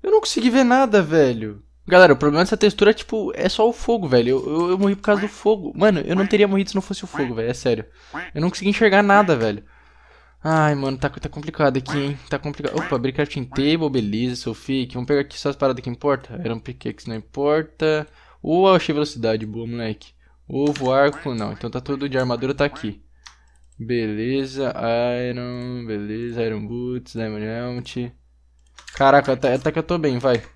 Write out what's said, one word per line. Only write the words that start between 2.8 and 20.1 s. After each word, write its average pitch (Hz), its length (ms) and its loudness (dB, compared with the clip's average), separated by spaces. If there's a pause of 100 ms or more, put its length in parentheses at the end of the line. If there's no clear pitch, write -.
é, 220 40 2
tipo, - 400 -6
é 180 140 -2
só 226 200 2
o 233 40 2
fogo, 226 340 -2
velho. 123 220 4
Eu, 127 180 0
eu, 165 240 0
eu 185 80 2
morri 202 160 2
por 196 80 -10
causa 202 200 2
do 208 60 -4
fogo. 202 460 -2
Mano, 180 260 4
eu - 140 -2
não 196 120 2
teria 202 200 4
morrido 196 240 0
se 202 60 -6
não 190 60 -2
fosse - 200 -10
o 196 40 -14
fogo, 135 280 -6
velho. 113 160 -4
É 127 40 -4
sério. 113 300 -2 (500)
Eu 147 60 -6
não 175 100 0
consegui 190 200 -2
enxergar 202 320 4
nada, 202 320 6
velho. 110 300 -2 (760)
Ai, 156 320 2
mano, 135 220 -4
tá, 139 120 -4
tá - 200 -10
complicado 147 500 -2
aqui, 131 180 -6
hein? 139 220 -4 (100)
Tá 147 100 -4
complicado. 143 400 -6
Opa, 170 180 -2
abri 123 160 -2
crafting 139 320 -4
table, 151 460 0
beleza, 120 460 -2
Sofique. 127 580 -6
Vamos 123 140 -8
pegar 143 140 2
aqui - 160 -10
só - 100 -4
as 139 80 -4
paradas 131 260 -2
que 127 80 -8
importa. 127 540 -4
Iron 113 140 -6
pickaxe - 500 -12
não 117 80 -8
importa. 156 880 -2 (360)
Ou 180 260 4
eu 190 60 8
achei 165 180 2
velocidade, 113 520 -2
boa, 113 220 -10
moleque. 117 460 -8 (360)